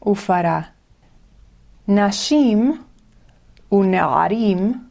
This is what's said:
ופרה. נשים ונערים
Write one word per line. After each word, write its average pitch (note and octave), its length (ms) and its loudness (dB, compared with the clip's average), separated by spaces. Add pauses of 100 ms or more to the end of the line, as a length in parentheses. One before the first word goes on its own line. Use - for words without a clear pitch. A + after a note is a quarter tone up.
ופרה. F3+ 540 -2 (1300)
נשים A3 920 0 (920)
ונערים F#3 1200 0